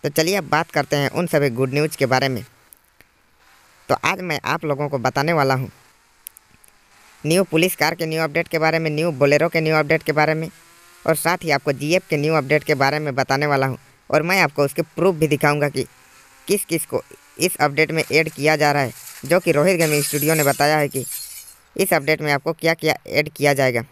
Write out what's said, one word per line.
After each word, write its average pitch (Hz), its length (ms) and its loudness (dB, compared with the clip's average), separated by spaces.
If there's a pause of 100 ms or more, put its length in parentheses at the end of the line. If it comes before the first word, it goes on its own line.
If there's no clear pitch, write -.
तो 151 60 -2
चलिए 160 260 0
अब 190 80 -2
बात 151 280 -2
करते 151 240 -2
हैं 143 160 0
उन 180 160 -2
सभी 143 240 2
good 127 220 -2
news 151 240 -2
के 139 80 0
बारे 131 240 0
में। 120 140 -6 (1500)
तो - 140 2
आज 185 180 -2
मैं 165 240 -4
आप 156 200 -4
लोगों 147 240 -2
को 139 100 -4
बताने 139 340 -2
वाला 135 200 2
हूँ 131 160 -4 (1500)
New 170 220 2
police 170 300 0
car 160 200 -2
के 165 100 -6
new 160 180 -4
update 160 240 -4
के 160 120 0
बारे 160 200 4
में, 160 120 -2
new 160 220 0
bolero 143 360 4
के 160 120 0
new 156 140 2
update 151 280 2
के - 80 -2
बारे 151 220 2
में 160 140 -4 (580)
और 160 120 2
साथ 175 260 -2
ही 160 80 -2
आपको 143 220 0
जीएफ़ 151 360 -2
के 156 80 0
new 151 180 0
update 143 280 0
के 151 120 0
बारे 139 240 0
में 147 160 -4
बताने 135 320 0
वाला 135 200 2
हूँ 131 100 -4 (320)
और 151 140 2
मैं 185 180 2
आपको 147 240 2
उसके 143 160 -4
प्रूफ 170 340 0
भी 156 120 0
दिखाऊँगा 147 420 2
कि 131 160 -4 (600)
किस 202 180 0
किस 160 200 -4
को - 180 -4 (360)
इस 180 180 -2
update 147 340 0
में 160 120 -2
ऐड 156 280 0
किया 151 240 0
जा 147 160 2
रहा 143 100 0
है, 127 120 -4 (320)
जो 165 140 2
कि 175 120 0
रोहित 160 260 4
gaming 151 260 2
studio 147 320 0
ने 151 100 0
बताया 147 320 2
है 147 120 0
कि 135 160 -6 (680)
इस 190 180 0
update 151 280 0
में 151 120 -2
आपको 160 200 -4
क्या 160 220 -2
क्या 156 200 -2 (120)
ऐड 151 220 -2
किया 143 240 0
जाएगा। 127 380 0